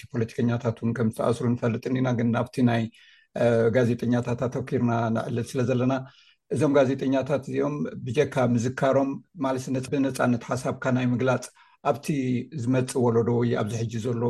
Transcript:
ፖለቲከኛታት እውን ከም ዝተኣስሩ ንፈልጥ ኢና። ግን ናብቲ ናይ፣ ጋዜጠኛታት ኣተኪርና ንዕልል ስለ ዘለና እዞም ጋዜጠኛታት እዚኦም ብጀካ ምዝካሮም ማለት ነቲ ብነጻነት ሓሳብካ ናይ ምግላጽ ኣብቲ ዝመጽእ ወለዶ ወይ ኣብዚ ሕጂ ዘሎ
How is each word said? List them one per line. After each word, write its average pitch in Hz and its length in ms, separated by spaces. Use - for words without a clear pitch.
ፖለቲከኛታት 120 680
እውን 117 160
ከም 117 160
ዝተኣስሩ 123 380
ንፈልጥ 120 420
ኢና። 131 240
ግን 120 180
ናብቲ 117 320
ናይ፣ 117 200
ጋዜጠኛታት 120 720
ኣተኪርና 127 500
ንዕልል 113 340
ስለ 131 180
ዘለና 127 300
እዞም 139 220
ጋዜጠኛታት 135 680
እዚኦም 139 320
ብጀካ 139 360
ምዝካሮም 131 600
ማለት 131 300
ነቲ 131 220
ብነጻነት 131 540
ሓሳብካ 127 460
ናይ 127 180
ምግላጽ 123 380
ኣብቲ 143 240
ዝመጽእ 127 440
ወለዶ 117 340
ወይ 120 200
ኣብዚ 117 220
ሕጂ 117 240
ዘሎ 120 300